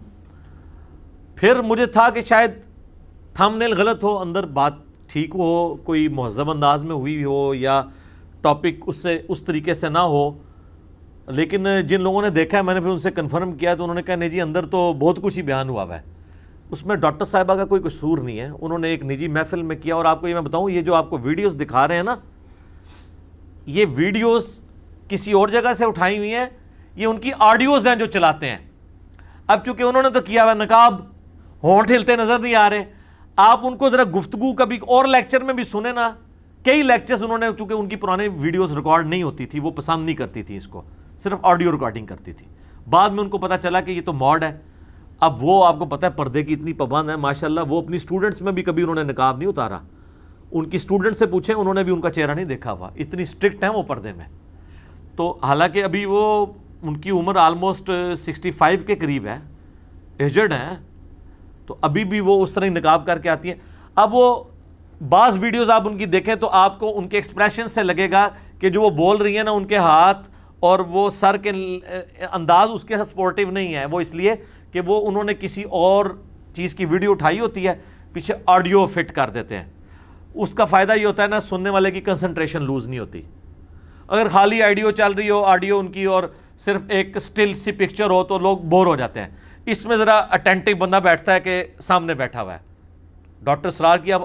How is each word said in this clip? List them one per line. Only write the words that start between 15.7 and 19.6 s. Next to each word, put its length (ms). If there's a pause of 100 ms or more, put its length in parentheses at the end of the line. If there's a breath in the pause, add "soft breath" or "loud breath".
हुआ 120
है।" 100 (680 soft breath)
उसमें 280
डॉक्टर 240
साहिबा 320
का 80
कोई 160
कसूर 420
नहीं 160
है, 140
उन्होंने 420
एक 80
निजी 260
महफिल 340